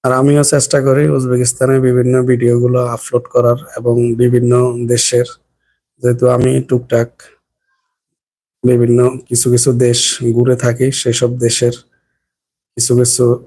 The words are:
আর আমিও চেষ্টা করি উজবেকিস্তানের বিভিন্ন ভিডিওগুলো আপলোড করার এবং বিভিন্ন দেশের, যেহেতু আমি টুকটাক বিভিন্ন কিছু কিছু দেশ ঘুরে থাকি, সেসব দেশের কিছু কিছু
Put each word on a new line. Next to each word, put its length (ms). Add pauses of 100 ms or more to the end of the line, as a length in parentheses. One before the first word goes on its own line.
আর 160
আমিও 240
চেষ্টা 360
করি 240 (120)
উজবেকিস্তানের 720
বিভিন্ন 280 (160)
ভিডিওগুলো 500 (140)
আপলোড 300 (100)
করার 240 (180)
এবং 180 (220)
বিভিন্ন 360 (400)
দেশের, 340 (760)
যেহেতু 220 (120)
আমি 160 (140)
টুকটাক 440 (1500)
বিভিন্ন 360 (260)
কিছু 240
কিছু 200 (140)
দেশ 160 (360)
ঘুরে 200
থাকি, 300 (140)
সেসব 300 (140)
দেশের 300 (1000)
কিছু 200
কিছু 280 (220)